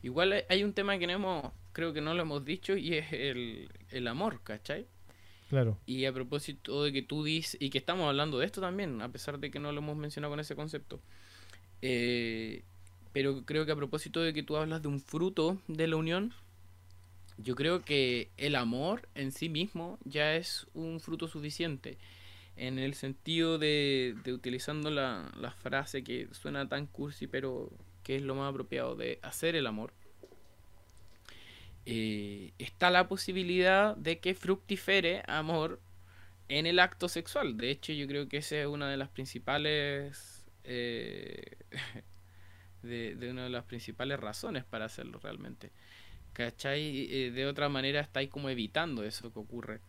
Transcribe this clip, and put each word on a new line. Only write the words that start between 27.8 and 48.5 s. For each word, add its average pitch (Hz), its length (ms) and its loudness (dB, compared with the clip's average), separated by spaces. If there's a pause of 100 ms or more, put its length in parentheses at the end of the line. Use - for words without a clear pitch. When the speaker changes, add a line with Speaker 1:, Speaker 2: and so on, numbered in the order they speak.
Speaker 1:
que 135 140 0
es 139 60 0
lo 135 120 -2
más 139 160 0
apropiado, 127 460 -2
de 120 260 -2
hacer 160 320 0
el 143 120 2
amor. 110 260 -4 (1900)
Eh, 104 720 -2
está 180 320 4
la 180 180 8
posibilidad 190 880 6
de 165 220 0
que 185 160 2
fructifere 190 920 2
amor 156 540 2 (680)
en 151 180 2
el 175 140 8
acto 180 280 6
sexual. 170 480 0
De 117 140 0
hecho, 143 220 -2
yo 143 140 -2
creo 139 220 -2
que 143 100 -2
esa 151 220 -2
es 143 60 0
una 143 240 -2
de 139 60 0
las 135 120 -2
principales, 143 1400 0 (200)
eh, 117 800 -4 (280)
<laughs> - 1120 -12
de, 117 320 -4
de 120 160 -6
una 127 140 -6
de 127 60 -4
las 123 140 -4
principales 127 560 -4
razones 123 440 -4
para 110 220 -4
hacerlo 117 360 -10
realmente. 107 480 -10 (640)
¿Cachai? 139 760 -2
Eh, 131 200 0
de 131 160 -2
otra 143 220 2
manera 139 320 2
estáis 139 300 0
como 143 200 -4